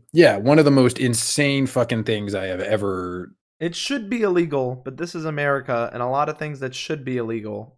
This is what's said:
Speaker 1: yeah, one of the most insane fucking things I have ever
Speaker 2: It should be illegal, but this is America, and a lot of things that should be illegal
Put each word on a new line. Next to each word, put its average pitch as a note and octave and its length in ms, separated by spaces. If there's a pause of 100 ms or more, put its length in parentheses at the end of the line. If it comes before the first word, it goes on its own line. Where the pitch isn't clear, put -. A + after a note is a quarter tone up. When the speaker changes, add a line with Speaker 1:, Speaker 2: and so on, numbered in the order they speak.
(140)
Speaker 1:
yeah, C#3+ 240
one C#3 220
of D3 60
the C#3+ 60
most B2+ 280
insane C3+ 680
fucking A#2 360
things G#2 320
I F#2+ 100
have F#2 140
ever F#2 760 (260)
Speaker 2:
It E3+ 160
should A#3 340
be A#3 140
illegal, C#3+ 600
but B2 140
this E3+ 180
is D#3+ 100
America, C#3 680
and A#2+ 100
a B2 40
lot C#3+ 220
of D3+ 80
things D3+ 220
that C3 160
should D3+ 300
be B2+ 120
illegal G#2+ 600